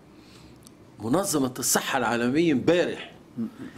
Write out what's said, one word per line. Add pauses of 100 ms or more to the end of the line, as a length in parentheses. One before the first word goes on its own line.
(1040)
منظمة
الصحة
العالمية
امبارح (640)